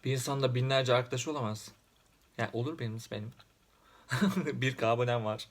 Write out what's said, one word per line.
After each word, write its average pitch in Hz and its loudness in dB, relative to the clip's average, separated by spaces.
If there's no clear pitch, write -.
bir 131 0
insanda 131 0
binlerce 127 4
arkadaş 127 0
olamaz. 113 -4
Yani 110 -2
olur 131 -4
benim, 113 -6
benim. 107 -8
<laughs> 151 0
Bir 131 0
K 113 2
abonem 120 2
var. 107 -4